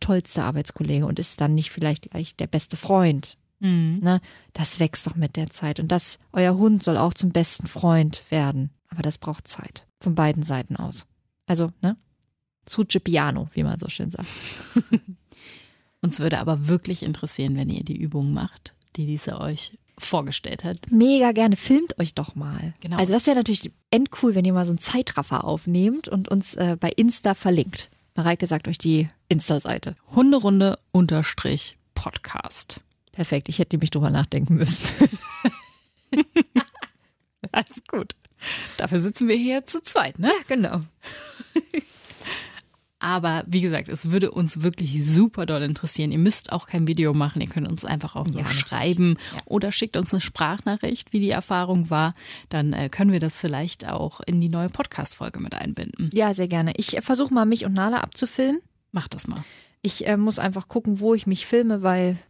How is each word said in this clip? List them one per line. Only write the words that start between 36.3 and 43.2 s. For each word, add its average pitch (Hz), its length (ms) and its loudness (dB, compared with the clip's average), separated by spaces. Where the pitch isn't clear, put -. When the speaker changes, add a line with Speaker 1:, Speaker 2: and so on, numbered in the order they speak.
Speaker 2:
Alles - 300 -4
gut. - 240 -6
Dafür 175 220 0
sitzen 208 280 0
wir 220 80 4
hier 254 300 0
zu - 160 -4
zweit, - 380 0
ne? 190 80 2
Speaker 1:
Ja, 320 60 4
genau. 202 340 0
<laughs> - 280 -2
Speaker 2:
Aber 170 460 -2